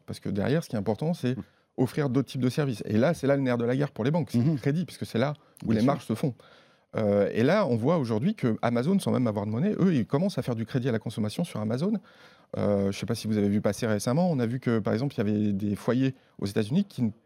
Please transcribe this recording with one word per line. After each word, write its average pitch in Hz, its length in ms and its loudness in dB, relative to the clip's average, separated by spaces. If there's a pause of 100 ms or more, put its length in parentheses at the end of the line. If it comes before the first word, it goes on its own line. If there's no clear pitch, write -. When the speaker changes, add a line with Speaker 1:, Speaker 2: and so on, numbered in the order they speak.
Speaker 1:
parce - 160 -12
que - 80 -8
derrière, 101 340 0
ce - 60 -18
qui 120 80 -6
est - 20 -2
important, 110 360 -2
c'est 127 240 -2
Speaker 2:
Mhm. 95 40 -8 (360)
Speaker 1:
offrir 143 320 0
d'autres 123 180 0
types 127 140 -6
de 127 80 2
services. 135 340 -2
Et 107 140 0
là, 156 160 4
c'est 135 120 -4
là 139 80 4
le 139 60 2
nerf 127 160 2
de 120 80 0
la 123 120 0
guerre 143 160 -2
pour 107 120 -4
les 135 60 2
banques, 160 200 0
c'est 120 100 2
Speaker 3:
Mhm. 135 120 4
Speaker 1:
le 143 60 -2
crédit, 147 260 -2
puisque - 220 -10
c'est - 120 -4
là 139 140 0 (320)
où 92 40 -2
Speaker 3:
Bien 110 80 4
Speaker 1:
les 107 40 2
Speaker 3:
sûr. 117 60 4
Speaker 1:
marges 139 180 0
se 175 100 -2
font. 139 200 -2 (640)
Euh, 101 360 4
et 110 120 2
là, 185 220 4
on 120 100 2
voit 135 200 2
aujourd'hui 123 380 0
que 117 260 0
Amazon, 120 380 2
sans 117 120 0
même 120 160 2
avoir 104 200 0
de 107 40 -4
monnaie, 156 300 0
eux, 180 140 4
ils 117 120 2
commencent 185 300 0
à 123 60 -2
faire 123 120 -4
du 113 120 -4
crédit 131 240 -2
à - 20 2
la 110 60 0
consommation 113 460 -4
sur - 160 -6
Amazon. 131 340 -2 (600)
Euh, 101 340 2
je 98 80 -6
sais - 60 -6
pas 113 100 -2
si 107 140 -6
vous 107 80 0
avez 101 140 4
vu 104 100 2
passer 110 260 0
récemment, 123 440 0
on 147 80 0
a 120 80 0
vu 123 120 -4
que, 117 200 0
par 107 160 0
exemple, 135 200 -2
il - 40 -4
y - 20 0
avait 104 320 0
des 101 240 -2
foyers 131 380 0 (240)
aux - 80 -4
États-Unis 113 420 -2
qui 117 240 -2 (140)